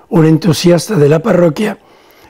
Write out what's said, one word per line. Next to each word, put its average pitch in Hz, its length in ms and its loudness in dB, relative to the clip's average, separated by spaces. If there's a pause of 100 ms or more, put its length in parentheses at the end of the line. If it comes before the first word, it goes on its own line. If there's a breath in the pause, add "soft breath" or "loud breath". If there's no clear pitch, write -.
un 165 180 2
entusiasta 170 680 0
de 147 120 2
la 156 120 0
parroquia, 175 580 -2 (520 soft breath)